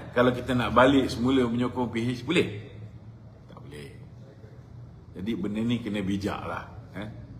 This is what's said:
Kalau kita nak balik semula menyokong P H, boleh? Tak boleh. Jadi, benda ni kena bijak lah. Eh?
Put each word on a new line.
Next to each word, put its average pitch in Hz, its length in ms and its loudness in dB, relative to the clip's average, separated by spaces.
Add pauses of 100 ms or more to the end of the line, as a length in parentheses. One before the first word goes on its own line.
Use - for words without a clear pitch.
(160)
Kalau 123 160 6
kita 123 240 -2
nak 110 160 2
balik 127 400 8
semula 127 320 4
menyokong 120 480 0
P 113 160 0
H, 127 160 -4
boleh? 160 240 4 (1040)
Tak - 80 -16
boleh. - 320 -14 (1200)
Jadi, 92 240 -4
benda 104 240 -2
ni 117 240 0
kena 104 160 -2
bijak 95 480 0
lah. 87 160 -6 (320)
Eh? 107 120 -8 (320)